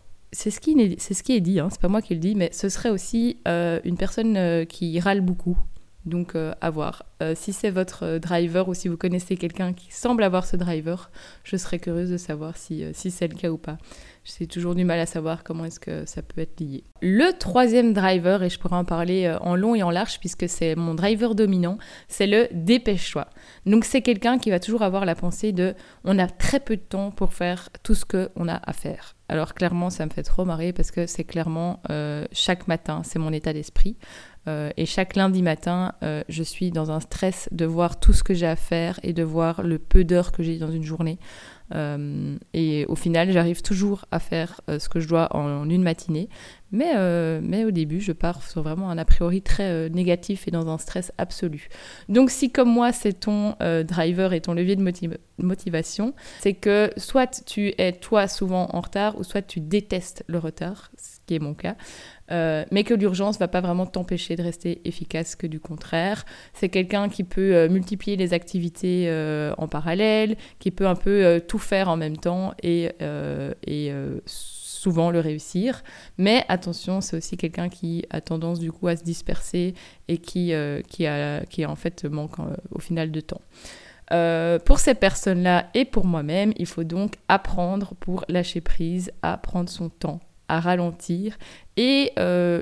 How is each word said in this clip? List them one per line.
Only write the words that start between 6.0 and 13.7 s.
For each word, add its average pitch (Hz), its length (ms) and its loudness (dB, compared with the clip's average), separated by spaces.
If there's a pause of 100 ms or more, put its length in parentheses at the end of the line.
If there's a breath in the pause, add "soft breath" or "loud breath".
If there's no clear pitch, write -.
Donc, 175 280 -4
euh, 160 260 -4
à 165 100 -2
voir. 151 340 -6 (180)
Euh, 160 140 -2
si - 160 -8
c'est 208 180 -2
votre, 185 340 -2
euh, 165 140 -2
driver 170 500 0
ou 185 60 -2
si 180 140 -4
vous 170 80 -2
connaissez 180 400 -2
quelqu'un 180 360 -4
qui - 200 -12
semble 240 320 2
avoir 180 220 2
ce 185 100 2
driver, 170 560 -2 (320 loud breath)
je - 120 -6
serais 180 220 -4
curieuse 175 320 -2
de 180 60 0
savoir 160 400 -8
si, 156 260 -8
euh, 156 100 -8
si 180 200 -6
c'est 175 160 -2
le 160 80 -8
cas 170 140 -2
ou 160 80 -4
pas. 156 200 -12 (460 loud breath)